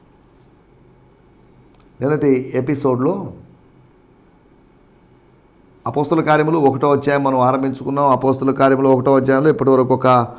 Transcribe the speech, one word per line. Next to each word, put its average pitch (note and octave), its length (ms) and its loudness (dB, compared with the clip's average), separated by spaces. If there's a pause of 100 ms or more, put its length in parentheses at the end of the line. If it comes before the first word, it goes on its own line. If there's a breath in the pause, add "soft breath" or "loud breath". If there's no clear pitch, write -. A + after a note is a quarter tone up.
(2000)
నిన్నటి C#3 540 0
ఎపిసోడ్లో C3+ 800 -2 (2500)
అపోస్తల D3 340 -2
కార్యములు D#3 380 0
ఒకటో C#3 340 0
అధ్యాయం C#3 320 0
మనం C3 160 0
ఆరంభించుకున్నాం. C3+ 680 -2
అపోస్తల C3+ 400 0
కార్యములు C3+ 380 2
ఒకటో C3 280 2
అధ్యాయంలో C3+ 340 2
ఇప్పటివరకు C3 440 2
ఒక B2+ 320 2 (120)